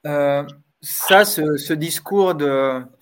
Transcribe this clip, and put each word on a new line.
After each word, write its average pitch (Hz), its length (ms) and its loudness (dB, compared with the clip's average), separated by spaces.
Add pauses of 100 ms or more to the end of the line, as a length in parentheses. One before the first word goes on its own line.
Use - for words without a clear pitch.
Euh, 143 380 0 (360)
ça, - 440 4
ce, 151 320 0
ce 143 160 -6
discours 170 640 0
de, 135 460 0 (220)